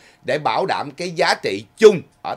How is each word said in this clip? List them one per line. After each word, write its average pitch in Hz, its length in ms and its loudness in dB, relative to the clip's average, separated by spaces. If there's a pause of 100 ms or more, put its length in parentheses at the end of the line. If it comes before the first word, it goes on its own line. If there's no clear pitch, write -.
(260)
để 139 140 -4
bảo 143 260 -2
đảm 120 260 -6
cái 175 180 -12
giá 170 240 0
trị 107 320 -6 (120)
chung 214 240 6 (220)
ở 107 140 -8